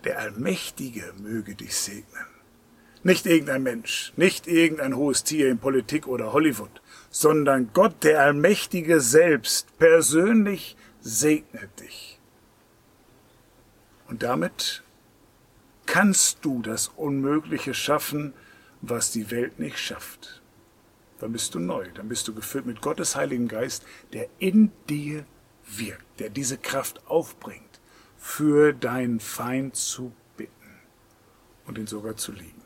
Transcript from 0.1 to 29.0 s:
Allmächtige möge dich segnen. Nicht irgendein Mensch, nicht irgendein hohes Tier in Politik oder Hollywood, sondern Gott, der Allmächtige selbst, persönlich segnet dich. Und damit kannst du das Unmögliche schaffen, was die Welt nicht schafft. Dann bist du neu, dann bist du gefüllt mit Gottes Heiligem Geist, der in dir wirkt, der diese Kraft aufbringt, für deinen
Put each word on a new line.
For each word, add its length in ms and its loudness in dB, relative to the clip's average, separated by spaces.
Allmächtige 1000 -8
möge 360 -8
dich 200 -12
segnen. 500 -8
Nicht 220 4
irgendein 380 2
Mensch, 520 -6
nicht 320 0
irgendein 480 2
hohes 280 0
Tier 260 2
in 80 2
Politik 500 -2
oder 260 -6
Hollywood, 480 0
sondern 640 4
Gott, 300 4
der 180 6
Allmächtige 800 2
selbst, 760 4
persönlich 960 6
segnet 760 -2
dich. 400 -18
Und 160 -10
damit 600 -4
kannst 540 2
du 200 -2
das 280 -4
Unmögliche 840 -4
schaffen, 600 -2
was 300 -4
die 200 -6
Welt 280 -4
nicht 200 -8
schafft. 600 -12
Dann 120 -10
bist 240 -6
du 40 -6
neu, 340 -4
dann 160 -14
bist 180 -6
du 60 -8
gefüllt 320 -8
mit 160 -8
Gottes 340 -4
Heiligem 320 -2
Geist, 380 -6
der 140 -10
in 320 4
dir 360 -6
wirkt, 520 -14
der 100 -8
diese 280 -6
Kraft 500 -6
aufbringt, 720 -4
für 560 4
deinen 460 -2